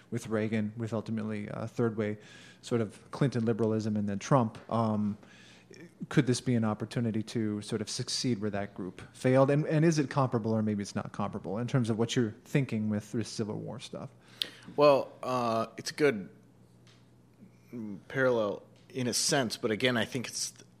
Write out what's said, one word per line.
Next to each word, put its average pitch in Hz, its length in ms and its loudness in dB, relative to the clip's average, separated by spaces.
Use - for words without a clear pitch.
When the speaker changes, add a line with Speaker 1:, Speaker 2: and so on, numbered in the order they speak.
Speaker 1:
with 113 160 -6
Reagan, 107 500 -2
with 113 160 -6
ultimately, 107 560 -6
uh, 110 160 -8
third 113 320 0
way 104 200 -2
sort 117 200 0
of - 180 -6
Clinton 120 360 0
liberalism, 110 500 2
and 104 120 0
then 98 120 -4
Trump. 120 400 2
Um, 107 460 0
could 131 180 4
this 123 140 2
be 127 140 2
an 113 100 2
opportunity 110 580 -2
to 107 380 -2
sort 107 200 -4
of 104 80 -6
succeed 123 520 -2
where 107 80 -2
that 101 240 -4
group 95 280 -10
failed? 135 380 6
And, 147 160 2
and 151 180 4
is 156 140 4
it 131 100 0
comparable, 120 420 2
or 110 100 2
maybe 107 200 0
it's - 140 -8
not - 160 -4
comparable, 98 480 -6
in 123 80 -4
terms 117 220 2
of 107 100 0
what 117 160 0
you're 113 180 2
thinking 113 440 0
with 104 220 -2
the 113 120 -2
Civil 107 320 -6
War 107 240 -10
stuff? - 300 -12
Speaker 2:
Well, 143 360 6
uh, 117 460 0
it's - 140 -8
a - 20 -20
good, 120 360 2
mm, 107 240 -10
parallel 120 560 0
in 127 140 -4
a 107 60 0
sense, 135 440 0
but 113 140 -2
again, 120 260 2
I 107 80 2
think 120 220 -6
it's, - 260 -8